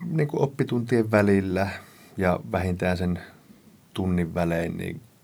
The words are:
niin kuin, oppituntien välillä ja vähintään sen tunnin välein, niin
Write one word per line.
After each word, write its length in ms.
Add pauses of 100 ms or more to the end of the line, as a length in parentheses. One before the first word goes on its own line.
niin 220
kuin, 160
oppituntien 680
välillä 560 (500)
ja 220 (120)
vähintään 460
sen 220 (720)
tunnin 400
välein, 440
niin 240 (220)